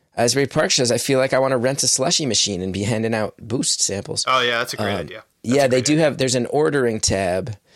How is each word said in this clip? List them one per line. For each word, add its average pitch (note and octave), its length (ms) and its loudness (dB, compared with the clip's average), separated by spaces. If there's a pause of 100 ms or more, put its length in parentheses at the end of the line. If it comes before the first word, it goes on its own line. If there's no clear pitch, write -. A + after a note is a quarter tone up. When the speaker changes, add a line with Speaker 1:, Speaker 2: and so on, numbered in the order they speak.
(160)
Speaker 1:
Asbury A#2+ 320 2
Park D#3+ 240 0
shows, B2 200 2
I A2 60 2
feel C3+ 220 0
like C3+ 140 2
I C3 60 4
wanna C3 200 2
rent C3 240 0
a C3 40 -2
slushy D#3 380 0
machine G2+ 360 -2
and F#2 120 -4
be G2 100 -2
handing A2+ 300 -2
out G#2+ 240 -2
Boost - 440 -4
samples. G2+ 460 -4
Speaker 2:
Oh, C3 140 2
yeah, A#2+ 180 0
that's B2 140 -4
a A#2 40 -12
great G#2 160 -2
Speaker 1:
Um, F#2+ 80 -4
Speaker 2:
idea. G2+ 220 -14 (200)
That's A#2+ 120 0
Speaker 1:
yeah, C#3 100 4
Speaker 2:
a - 20 4
Speaker 1:
they B2 100 2
Speaker 2:
great B2+ 80 2
Speaker 1:
do C#3+ 80 4
Speaker 2:
idea. D#3+ 120 4
Speaker 1:
have, C#3 120 0
there's C3 180 0
an A#2+ 120 0
ordering C#3 540 0
tab, F#2+ 560 0 (180)